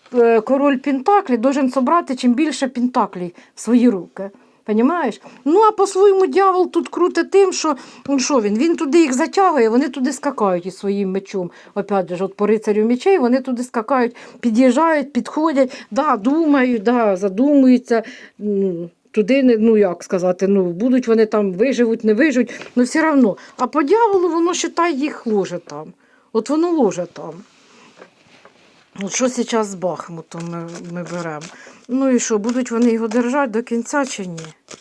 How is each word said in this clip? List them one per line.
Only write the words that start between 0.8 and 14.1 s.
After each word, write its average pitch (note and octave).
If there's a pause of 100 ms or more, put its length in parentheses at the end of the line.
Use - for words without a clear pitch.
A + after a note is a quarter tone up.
должен C4
собрати C#4
чим B3
більше C#4+
Пентаклій A#3 (220)
в -
свої A#3+
руки. F#3+ (360)
Понімаєш? B3+ (240)
Ну, D#4+
а G#4+
по-своєму F#4+
дьявол F4+
тут E4+
крутить E4+
тим, F#4+
що, D4+ (320)
ну, C#4
що B3+
він? G#3
Він E4
туди D#4
їх C#4+
затягує, D#4
вони B3+
туди C4
скакають G3+
із F#3
своїм G3+
мечом. F#3+ (240)
Опять G3
же, F3
от F#3+
по G#3
рицарю G#3+
мечей B3
вони B3+
туди B3+
скакають, B3 (240)